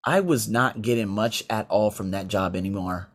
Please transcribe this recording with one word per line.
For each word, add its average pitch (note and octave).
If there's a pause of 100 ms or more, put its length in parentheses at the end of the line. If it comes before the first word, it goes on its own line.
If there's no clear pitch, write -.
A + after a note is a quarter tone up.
I E3+
was C3+
not A2+
getting A2+
much G#2+
at G#2+
all G#2
from F#2+
that F#2+
job F#2+
anymore. F#2